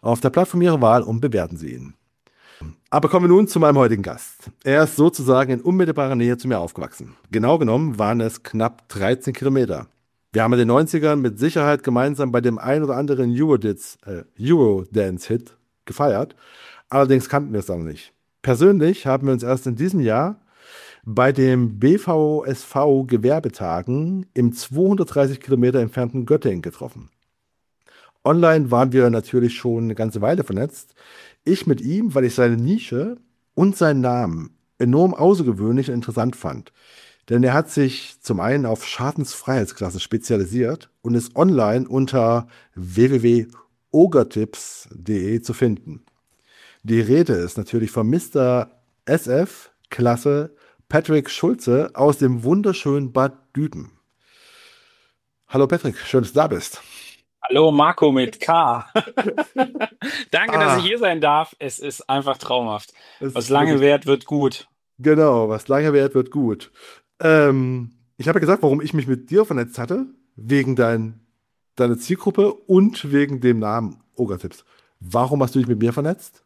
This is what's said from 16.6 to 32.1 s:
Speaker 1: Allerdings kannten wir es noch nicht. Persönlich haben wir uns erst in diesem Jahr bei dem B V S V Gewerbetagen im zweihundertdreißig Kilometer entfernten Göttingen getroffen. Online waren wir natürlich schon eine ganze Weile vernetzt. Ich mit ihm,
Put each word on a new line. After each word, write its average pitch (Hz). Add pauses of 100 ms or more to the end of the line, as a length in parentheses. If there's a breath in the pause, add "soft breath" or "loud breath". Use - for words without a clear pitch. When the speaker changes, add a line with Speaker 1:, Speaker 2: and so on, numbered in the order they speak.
Speaker 1:
Allerdings 131
kannten 143
wir 101
es -
noch 90
nicht. 80 (300)
Persönlich 160
haben 135
wir 135
uns 120
erst 127
in 120
diesem 180
Jahr 131 (640 loud breath)
bei 123
dem 127
B 147
V 151
S 135
V 139
Gewerbetagen 123
im 120
zweihundertdreißig 147
Kilometer 127
entfernten 120
Göttingen 120
getroffen. - (1160 soft breath)
Online 160
waren 123
wir 123
natürlich 120
schon 117
eine 110
ganze 110
Weile 143
vernetzt. - (520 loud breath)
Ich 185
mit 143
ihm, 180